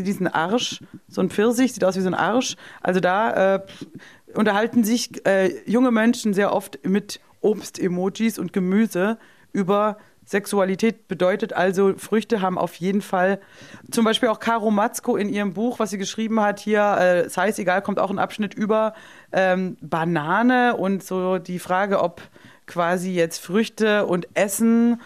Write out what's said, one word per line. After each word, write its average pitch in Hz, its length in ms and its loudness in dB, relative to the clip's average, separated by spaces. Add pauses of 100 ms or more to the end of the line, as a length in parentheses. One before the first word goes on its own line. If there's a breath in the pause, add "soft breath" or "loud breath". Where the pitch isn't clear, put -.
diesen 190 240 -2
Arsch, 185 560 -2 (240 loud breath)
so - 140 -4
ein 185 100 0
Pfirsich, 240 420 2
sieht 190 100 -6
aus 185 140 2
wie 190 40 -2
so 185 80 0
ein 165 40 -2
Arsch. 220 420 0 (280 loud breath)
Also 185 160 2
da, 190 560 2
äh, 190 60 -2 (760 loud breath)
unterhalten 220 480 2
sich, 226 420 -2
äh, 190 260 4 (160)
junge 247 220 4
Menschen 220 460 2
sehr 202 180 2
oft - 320 -6
mit 202 340 -2 (220 soft breath)
Obst-Emojis 190 960 -2
und 175 160 -6
Gemüse 202 640 0 (340 soft breath)
über 202 460 0 (280 soft breath)
Sexualität. 190 800 -2
Bedeutet 185 460 -2
also, 190 440 2
Früchte 214 440 -2
haben 185 180 -2
auf - 160 -4
jeden 196 260 -2
Fall, 190 380 0 (500 loud breath)
zum 226 160 2
Beispiel 226 240 2
auch 214 100 -2
Caro 226 300 0
Matzko 214 480 0
in 208 120 -2
ihrem 202 240 -4
Buch, 233 260 -4
was 214 100 -2
sie 202 80 -8
geschrieben 220 420 -4
hat, 208 200 0
hier, 208 380 2 (280)
äh, - 40 -8
Size 196 340 -2
Egal, 180 180 0
kommt 196 180 -4
auch 196 120 0
ein 196 80 -4
Abschnitt 208 340 -4
über, 220 400 0 (380 loud breath)
ähm, 185 500 0
Banane 175 960 2
und 190 260 -2
so 185 360 -2
die 180 180 -8
Frage, 190 440 0
ob 175 200 -4 (440 soft breath)
quasi 175 460 -2
jetzt 165 320 0
Früchte 208 600 0
und 175 200 -2 (100)
Essen 226 720 2